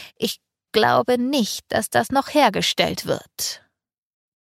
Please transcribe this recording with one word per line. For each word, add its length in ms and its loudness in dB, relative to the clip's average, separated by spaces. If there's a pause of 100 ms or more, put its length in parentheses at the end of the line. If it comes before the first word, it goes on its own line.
(160)
Ich 240 -6 (320)
glaube 460 4
nicht, 500 -2
dass 200 -2
das 220 0
noch 240 -2
hergestellt 720 0
wird.“ 560 -8 (920)